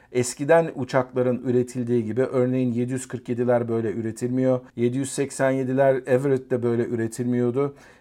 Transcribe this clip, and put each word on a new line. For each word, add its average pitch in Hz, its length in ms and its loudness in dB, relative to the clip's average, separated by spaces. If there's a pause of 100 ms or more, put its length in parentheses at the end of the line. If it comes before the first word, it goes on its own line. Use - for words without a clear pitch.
(120)
Eskiden 147 640 2
uçakların 127 680 0
üretildiği 123 640 0
gibi 110 160 -2
örneğin 127 500 0
yedi 123 200 -2
yüz 131 160 -6
kırk - 220 -10
yediler 120 380 2
böyle 113 240 -2
üretilmiyor. 123 680 -2 (160)
Yedi 123 220 0
yüz 135 140 -4
seksen 139 400 -2
yediler 131 540 2
Everett'te 131 580 2
böyle 117 220 2
üretilmiyordu. 123 920 -2 (260)